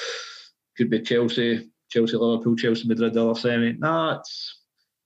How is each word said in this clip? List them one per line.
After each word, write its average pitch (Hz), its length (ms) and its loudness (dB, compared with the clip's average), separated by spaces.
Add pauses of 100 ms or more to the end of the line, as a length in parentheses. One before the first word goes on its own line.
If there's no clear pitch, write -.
(760)
could - 140 2
be 110 100 2
Chelsea, 117 680 0 (180)
Chelsea, 117 280 2
Liverpool, 117 380 2
Chelsea, 113 320 0
Madrid, 113 260 2
the 117 140 2
other 113 120 0
semi. 117 340 0
Nah, 160 460 -2
it's - 400 -14 (460)